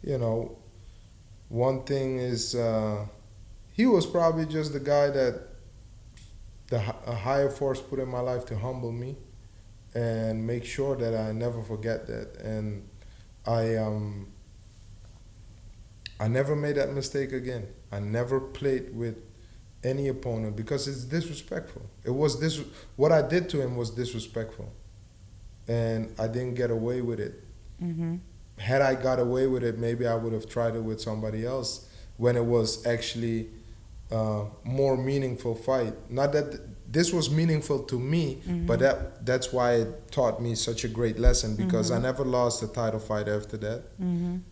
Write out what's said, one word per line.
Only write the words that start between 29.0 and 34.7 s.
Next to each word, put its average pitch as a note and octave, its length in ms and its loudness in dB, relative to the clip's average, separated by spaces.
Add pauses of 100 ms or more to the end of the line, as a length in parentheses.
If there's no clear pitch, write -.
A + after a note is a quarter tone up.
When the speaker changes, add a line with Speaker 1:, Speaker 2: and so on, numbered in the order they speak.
Speaker 1:
away B2+ 280 4
with B2+ 160 2
it, A2+ 160 0
maybe A#2+ 260 0
I A2+ 80 2
would A2+ 200 0
have A2 140 -4
tried A#2 280 0
it A2+ 80 -2
with A2 180 -4
somebody A2 440 -4
else B2+ 440 -4 (280)
when A#2+ 180 4
it A#2+ 100 4
was A#2 400 4
actually, A2+ 640 0 (600)
uh, A2 320 0 (200)
more C3+ 340 4